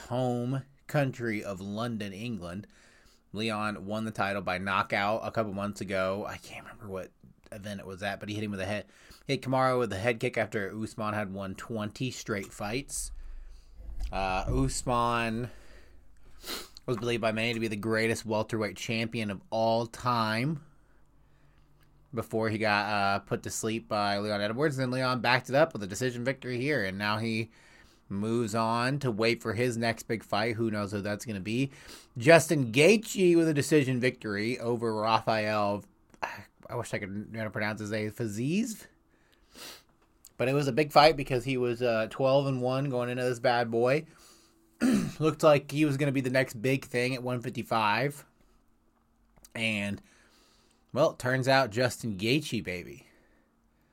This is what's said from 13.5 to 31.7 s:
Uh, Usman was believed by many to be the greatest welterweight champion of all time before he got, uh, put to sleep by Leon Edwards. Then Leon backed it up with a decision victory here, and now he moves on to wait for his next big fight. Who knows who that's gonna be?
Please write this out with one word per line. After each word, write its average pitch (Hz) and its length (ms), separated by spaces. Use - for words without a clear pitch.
Uh, 95 380
Usman 120 1040
was 127 100
believed 120 240
by 110 120
many 113 200
to 113 80
be 113 80
the 107 80
greatest 110 480
welterweight 107 520
champion 113 540
of 92 200
all 113 360
time 120 760
before 110 340
he 110 80
got, 104 300
uh, 101 340
put - 220
to 101 80
sleep 113 380
by 101 300
Leon 104 220
Edwards. 127 360
Then 131 140
Leon 127 300
backed 123 300
it 123 40
up 156 180
with 107 100
a 98 60
decision 120 360
victory 127 340
here, 131 260
and 95 120
now 104 220
he 113 320
moves 110 460
on 117 460
to 131 100
wait 113 320
for 113 100
his 117 240
next 117 280
big 110 180
fight. 110 340
Who 113 140
knows 104 220
who 101 80
that's 101 240
gonna 104 160
be? 117 300